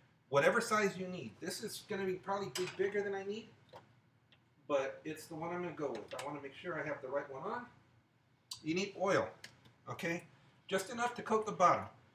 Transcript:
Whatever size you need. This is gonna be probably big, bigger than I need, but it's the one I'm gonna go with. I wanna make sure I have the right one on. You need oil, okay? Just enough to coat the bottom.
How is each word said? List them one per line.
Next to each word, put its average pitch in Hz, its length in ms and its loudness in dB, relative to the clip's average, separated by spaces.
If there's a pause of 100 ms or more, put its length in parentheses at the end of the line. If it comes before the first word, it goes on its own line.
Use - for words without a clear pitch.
(300)
Whatever 156 300 8
size 208 380 4
you 185 100 -4
need. 165 320 -8
This - 240 -6
is - 240 -8
gonna 196 180 -2
be 185 100 0
probably 196 340 -2
big, - 260 -2
bigger 202 280 2
than 202 100 -2
I 196 100 -2
need, 214 260 -6 (1160)
but 139 380 0
it's 156 220 -8
the 165 80 -10
one 165 180 -6
I'm 175 80 -4
gonna 160 140 -6
go 143 160 -2
with. 104 280 -8
I - 60 -6
wanna 147 160 -6
make 139 140 -12
sure 165 260 -6
I 143 60 -6
have 143 140 -6
the 131 60 -8
right 143 240 -4
one 143 120 -8
on. 226 220 -4 (960)
You 156 140 0
need 196 240 -2
oil, 180 300 4 (600)
okay? 170 380 -4 (400)
Just 190 220 0
enough 240 260 0
to - 80 -6
coat 214 220 4
the 170 80 -2
bottom. 175 320 6 (300)